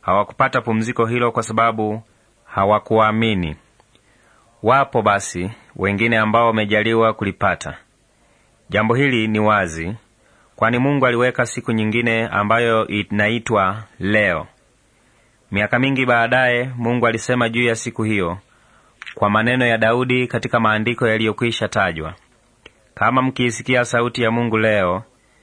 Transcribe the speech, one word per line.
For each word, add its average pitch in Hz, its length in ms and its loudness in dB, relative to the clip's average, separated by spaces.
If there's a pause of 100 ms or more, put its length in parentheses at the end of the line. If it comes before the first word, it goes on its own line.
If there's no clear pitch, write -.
hawakupata 104 600 0
pumziko 113 460 -2
hilo 120 260 0
kwa 117 100 -2
sababu 113 600 -2 (420)
hawakuamini. 107 1120 0 (1080)
Wapo 127 400 2
basi 101 480 -2 (260)
wengine 104 420 0
ambao 113 280 2
wamejaliwa 110 640 2
kulipata. 98 640 -4 (920)
Jambo 110 240 0
hili 123 340 0
ni 107 100 0
wazi, 95 560 0 (640)
kwani 117 220 0
Mungu 135 280 2
aliweka 120 400 0
siku - 260 -6
nyingine 113 540 0
ambayo 110 600 0
inaitwa 104 960 -2 (180)
leo. 98 460 0 (1080)
Miaka 104 260 0
mingi 131 280 0
baadaye, 123 720 2
Mungu 120 300 0
alisema 117 420 0
juu 117 160 -2
ya 117 100 2
siku 110 280 -6
hiyo 98 360 -2 (760)
kwa 104 160 2
maneno 120 360 2
ya 113 120 2
Daudi 123 480 2
katika 117 340 -2
maandiko 110 480 0
yaliyokwisha 110 600 -2
tajwa, 82 460 -4 (800)
"Kama 123 280 2
mkiisikia 123 640 -2
sauti 120 380 -2
ya 113 80 2
Mungu 117 280 0
leo, 104 440 2 (400)